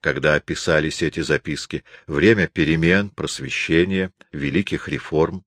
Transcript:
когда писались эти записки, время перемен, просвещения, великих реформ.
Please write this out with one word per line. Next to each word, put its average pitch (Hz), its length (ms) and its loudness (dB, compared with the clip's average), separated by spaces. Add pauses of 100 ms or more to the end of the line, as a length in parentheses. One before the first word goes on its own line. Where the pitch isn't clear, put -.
когда 73 380 0
писались 78 600 -2
эти 82 200 -4
записки, 76 600 -6 (220)
время 87 420 6
перемен, 82 640 2
просвещения, 87 1000 -2 (200)
великих 73 580 -4
реформ. 80 580 -2